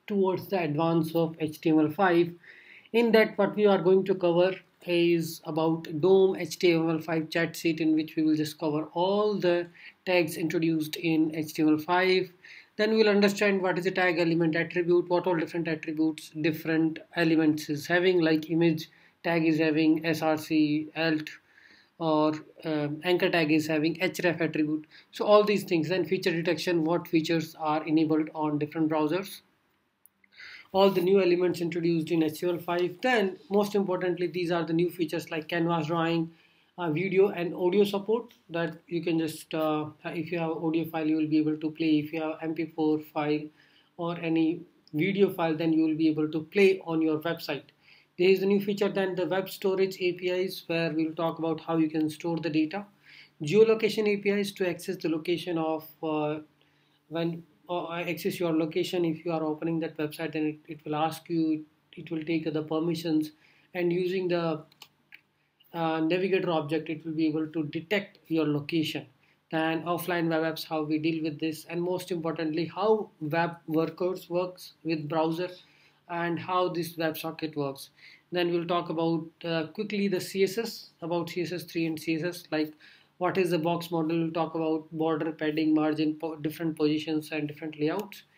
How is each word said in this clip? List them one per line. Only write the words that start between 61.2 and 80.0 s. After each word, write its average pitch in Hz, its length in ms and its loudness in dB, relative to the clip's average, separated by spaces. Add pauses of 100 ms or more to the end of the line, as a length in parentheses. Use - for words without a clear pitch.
you, 160 340 0 (320)
it 156 140 -14
will 160 120 -4
take 160 300 -2
the 151 100 -2
permissions, 160 680 -2 (420)
and 175 180 0
using 180 380 0
the, 165 360 -2 (1080)
uh, 160 280 -2
navigator 175 500 0
object, 156 400 -2
it 151 160 -10
will 156 80 -6
be 160 120 2
able 156 200 0
to 156 180 -4
detect 165 540 -6 (100)
your 160 160 0
location. 147 640 -2 (440)
Then 160 340 -2
offline 170 440 -2
web 160 140 2
apps, 160 240 -4
how 160 160 -4
we 151 160 -2
deal 160 240 -2
with 151 180 -6
this, 156 240 -6
and 170 160 -6
most 180 300 -4
importantly, 165 560 -4
how 208 420 0 (140)
web 165 340 -2 (100)
workers 165 640 -2
works 180 460 -6 (100)
with 156 240 -4
browser 165 400 0 (640)
and 170 280 -2
how 180 300 0
this 170 280 -6
WebSocket 160 600 -4
works. 139 320 -6 (420)
Then 175 200 0
we'll 170 160 -2
talk 175 240 -2
about, 165 340 0 (180)
uh, 165 260 -2
quickly 202 400 -4